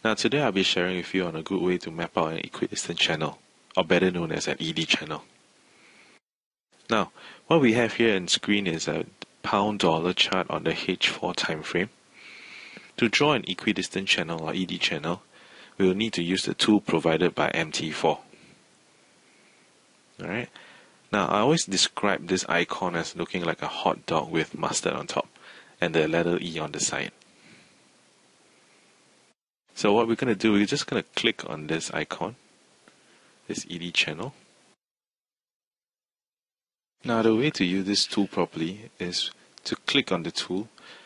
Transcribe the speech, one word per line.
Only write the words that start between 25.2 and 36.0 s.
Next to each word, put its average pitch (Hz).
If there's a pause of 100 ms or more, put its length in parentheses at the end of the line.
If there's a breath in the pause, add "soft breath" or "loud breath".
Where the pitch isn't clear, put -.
and 82
the 78
letter 85
E 80
on 76
the 73
side. - (2750 loud breath)
So 104
what 113
we're 113
gonna 123
do, 110
we're 104
just -
gonna 123 (100)
click -
on 76
this 80
icon, 90 (1120 soft breath)
this -
E 87
D 85
channel. 85 (2750)